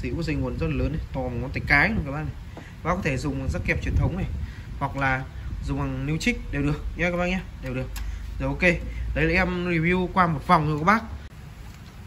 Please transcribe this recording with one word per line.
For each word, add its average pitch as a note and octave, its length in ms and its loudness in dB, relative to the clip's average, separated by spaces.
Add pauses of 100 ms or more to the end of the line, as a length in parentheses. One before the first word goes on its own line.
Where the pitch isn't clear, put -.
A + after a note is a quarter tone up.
dây, B2 100 -2 (100)
dây D3+ 140 0
nguồn B2+ 220 -2
rất E3 80 0
là D3+ 100 0
lớn C3+ 160 2
này, D#3+ 80 -2 (120)
to C#3 80 -2
bằng B2 200 -4
ngón B2+ 100 -4
tay B2+ 160 -4
cái D3 220 6
luôn G#3 180 0
các C3+ 60 -4
bác C#3+ 60 -4
này. D#3 160 -4 (500)
Các D#3+ 60 2
bác F3+ 40 2
có F#3 80 0
thể D#3 140 0
dùng C3+ 320 -2
rắc F3 180 -2
kẹp E3 160 2
truyền E3 140 0
thống - 200 4
này, F#3 100 -2 (520)
hoặc C#3 180 -2
là C3+ 260 2 (420)
dùng F3 140 0
bằng C3+ 280 -2
นิ้ D3 80 0
u D#3+ 60 0
trích A#3+ 320 0
đều C#3+ 100 0
được D3 180 2 (160)
nhé F3 140 2
các F3 60 0
bác F3 100 2
nhé, F3+ 140 2 (220)
đều B2+ 120 -4
được. B2+ 140 -2 (520)
Rồi, C3+ 80 0
ok, C#3 140 0 (520)
đấy C#3+ 100 2
là E3 100 4
em F3+ 340 2
review F3 460 2
qua F#3 120 6
một D#3 200 -2
vòng D#3+ 220 6
rồi D3+ 100 2
các D3+ 60 -2
bác. G#3+ 180 6 (1040)